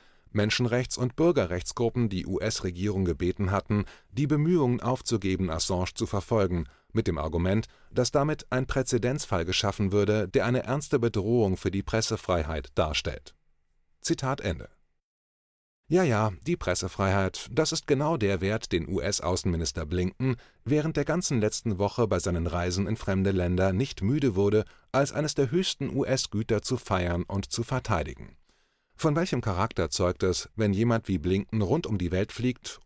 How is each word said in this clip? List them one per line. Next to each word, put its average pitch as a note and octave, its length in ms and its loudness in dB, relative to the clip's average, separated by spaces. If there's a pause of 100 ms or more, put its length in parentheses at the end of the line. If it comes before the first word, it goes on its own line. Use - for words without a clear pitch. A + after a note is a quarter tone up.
(300)
"Menschenrechts- A2+ 640 0
und B2 200 -2
Bürgerrechtsgruppen A#2 920 2
die F#2+ 180 -4
U-S-Regierung F#2+ 800 -2
gebeten F2+ 460 0
hatten, G2+ 340 0 (260)
die C#3 160 -2
Bemühungen D3 540 4
aufzugeben, F#2+ 680 0
Assange F2+ 440 -2
zu A2 120 -2
verfolgen", F#2+ 600 0 (260)
mit G#2+ 160 0
dem E2 100 0
Argument, E2+ 480 0 (240)
dass B2+ 200 0
damit D3 380 0
ein B2+ 180 -2
Präzedenzfall B2 760 0
geschaffen F#2+ 480 0
würde, G#2 360 2
der G#2 180 2
eine B2 160 0
ernste C#3 360 -2
Bedrohung G#2+ 600 2
für F2 140 -2
die G2 100 -2
Pressefreiheit E2+ 920 -2
darstellt. - 600 -2 (640)
Zitat C#3 400 -2
Ende. D2+ 300 -6 (1200)
Ja, F3+ 140 4
ja, A2 300 2 (120)
die E3+ 120 -2
Pressefreiheit, F#2+ 960 0
das D3+ 180 2
ist - 160 -4
genau D3 300 2
der G2 240 2
Wert, G2+ 320 -2
den D#2+ 160 0
U-S-Außenminister E2+ 960 -2
Blinken F#2 480 -2 (300)
während D3+ 320 0
der C#3+ 80 0
ganzen D#3+ 360 0
letzten G#2+ 380 0
Woche G2+ 300 0
bei F#2 100 2
seinen F2 300 0
Reisen F2+ 400 -2
in A2+ 80 0
fremde F#2+ 340 0
Länder F#2 420 2
nicht A2 300 -2
müde B2+ 320 2
wurde, G2+ 300 4 (260)
als C#3 220 0
eines D3 240 -2
der C3 160 0
höchsten E3+ 420 -2
U-S-Güter A#2 680 0
zu B2+ 140 -2
feiern F2+ 460 0
und G2 300 -4
zu A#2 100 -2
verteidigen. - 760 -4 (600)
Von D3+ 180 2
welchem D#3+ 280 0
Charakter F#2 460 0
zeugt F2+ 360 0
es, F#2 320 0
wenn G#2+ 160 2
jemand A2+ 340 2
wie F#2 120 0
Blinken G2 440 0
rund B2+ 240 0
um G#2+ 120 -2
die F2 120 0
Welt F#2 220 -2
fliegt - 540 -4